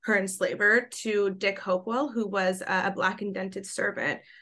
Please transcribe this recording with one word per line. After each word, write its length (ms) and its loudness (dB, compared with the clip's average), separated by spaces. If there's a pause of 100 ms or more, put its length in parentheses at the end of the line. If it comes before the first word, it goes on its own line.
her 140 4
enslaver, 720 2
to 400 0
Dick 280 -2
Hopewell, 500 0
who 180 0
was, 340 0
uh, 240 0
a 60 0
Black 300 -2
indented 440 -6
servant. 560 -2 (200)